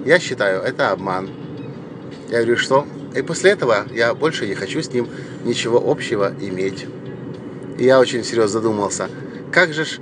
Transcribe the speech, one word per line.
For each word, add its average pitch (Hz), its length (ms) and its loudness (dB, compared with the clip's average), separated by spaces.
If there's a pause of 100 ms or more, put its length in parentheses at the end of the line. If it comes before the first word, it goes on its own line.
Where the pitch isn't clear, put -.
Я 165 160 6
считаю, 95 420 0
это 131 300 2
обман. 95 360 -2 (1000)
Я 113 60 0
говорю: 117 200 4
«Что?» 135 300 2 (300)
И 135 60 0
после 180 280 4
этого 117 400 2
я 117 240 2
больше 147 320 -2
не 95 80 -4
хочу 98 260 -4
с - 120 -8
ним 120 160 0 (360)
ничего 117 400 2
общего 104 560 0
иметь. 95 460 -4 (920)
И 120 80 0
я 131 140 10
очень 123 240 4
всерьез 107 300 2
задумался, 104 560 0 (420)
как 170 220 4
же 156 120 -2
ж - 160 -6